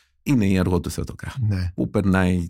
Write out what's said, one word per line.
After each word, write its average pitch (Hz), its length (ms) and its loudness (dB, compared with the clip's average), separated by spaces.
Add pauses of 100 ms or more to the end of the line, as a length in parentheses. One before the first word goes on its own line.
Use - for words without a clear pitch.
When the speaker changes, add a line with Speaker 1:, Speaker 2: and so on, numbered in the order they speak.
(240)
Speaker 1:
Είναι 120 220 2
η 95 120 4
Αργό 90 220 2
του 85 100 -6
Θεοτοκά, - 440 -8 (140)
Speaker 2:
Ναι. 92 260 -2
Speaker 1:
που - 160 -4
περνάει 92 600 2